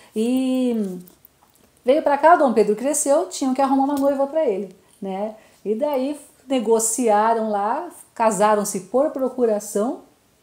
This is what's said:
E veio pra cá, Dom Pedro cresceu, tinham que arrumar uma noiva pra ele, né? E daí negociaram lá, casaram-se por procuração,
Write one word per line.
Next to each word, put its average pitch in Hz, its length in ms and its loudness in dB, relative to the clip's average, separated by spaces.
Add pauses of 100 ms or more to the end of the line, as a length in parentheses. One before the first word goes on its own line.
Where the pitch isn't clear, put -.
(140)
E 240 880 -2 (840)
veio 294 180 2
pra 285 140 0
cá, 311 180 8
Dom 285 160 4
Pedro 208 240 2
cresceu, 294 540 0
tinham 262 240 -4
que 277 80 0
arrumar 269 240 2
uma 285 100 -2
noiva 277 320 0
pra 311 180 -2
ele, 196 300 -4 (260)
né? 196 340 -6 (280)
E 202 100 -2
daí 285 460 -2 (260)
negociaram 226 1040 0
lá, 226 400 -4 (240)
casaram-se 208 680 0
por 277 300 0
procuração, 240 920 -2 (420)